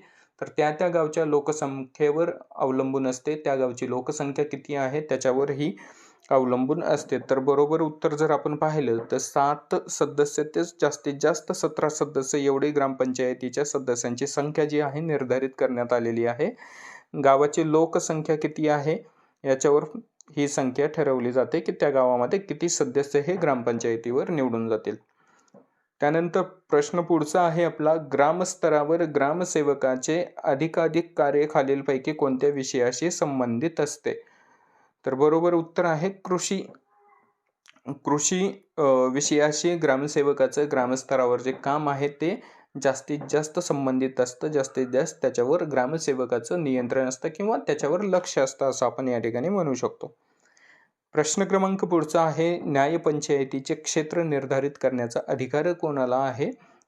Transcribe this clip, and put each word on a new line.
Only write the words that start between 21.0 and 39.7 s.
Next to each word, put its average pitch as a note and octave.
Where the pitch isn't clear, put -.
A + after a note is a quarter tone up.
जाते C3
की -
त्या D3
गावामध्ये B2+
किती E3+
सदस्य C#3
हे E3+
ग्रामपंचायतीवर A#2+
निवडून B2
जातील. G#2+
त्यानंतर E3
प्रश्न D#3+
पुढचा E3
आहे E3+
आपला, D#3
ग्रामस्तरावर D#3
ग्रामसेवकाचे C#3+
अधिकाधिक D#3+
कार्य D3
खालीलपैकी C#3
कोणत्या C#3
विषयाशी C3
संबंधित C3+
असते? C#3+
तर B2+
बरोबर D#3+
उत्तर E3+
आहे E3
कृषी. F#3
कृषी, F3+
अ, D#3+
विषयाशी D3